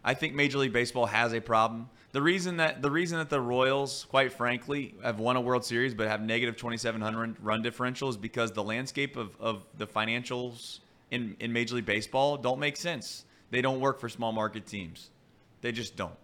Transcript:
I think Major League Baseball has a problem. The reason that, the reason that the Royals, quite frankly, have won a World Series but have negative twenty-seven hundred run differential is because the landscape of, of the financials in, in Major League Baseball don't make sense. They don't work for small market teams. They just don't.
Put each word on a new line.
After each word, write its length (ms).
I 80
think 220
Major 240
League 160
Baseball 320
has 260
a 80
problem. 480
The 100
reason 340
that, 260
the 80
reason 280
that 120
the 100
Royals, 720
quite 220
frankly, 720
have 160
won 160
a 40
World 240
Series 300
but 140
have 120
negative 360
twenty-seven 440
hundred 400
run 220
differential 460
is 80
because 340
the 140
landscape 520
of, 220
of 240
the 80
financials 920
in, 260
in 140
Major 240
League 100
Baseball 500
don't 220
make 180
sense. 500
They 100
don't 160
work 220
for 80
small 240
market 340
teams. 440
They 100
just 240
don't. 300